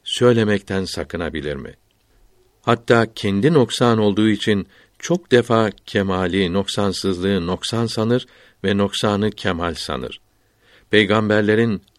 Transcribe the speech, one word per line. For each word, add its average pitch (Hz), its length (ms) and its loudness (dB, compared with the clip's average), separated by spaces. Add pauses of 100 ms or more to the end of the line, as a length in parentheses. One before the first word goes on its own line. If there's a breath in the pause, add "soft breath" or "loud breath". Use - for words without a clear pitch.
söylemekten 104 800 0
sakınabilir 76 720 -6
mi? - 180 -12 (880)
Hatta 117 520 2
kendi 101 400 0
noksan 120 440 2
olduğu 107 320 2
için 101 380 0 (320 soft breath)
çok - 320 -4
defa 113 380 4 (160)
kemali, 92 680 0
noksansızlığı 95 920 -2
noksan 110 380 -4
sanır 113 400 -2 (380 soft breath)
ve 98 140 0
noksanı 101 540 0
kemal 85 420 -4
sanır. 62 460 -8 (720 soft breath)
Peygamberlerin 107 920 2 (180)